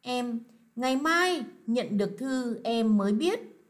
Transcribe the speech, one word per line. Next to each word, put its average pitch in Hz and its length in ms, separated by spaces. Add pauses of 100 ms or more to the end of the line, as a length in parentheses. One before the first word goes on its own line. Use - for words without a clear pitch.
"Em, 247 380 (360)
ngày 254 200
mai 330 480 (220)
nhận 226 320
được 202 200
thư 254 460
em 226 340
mới 202 160
biết." 339 260 (300)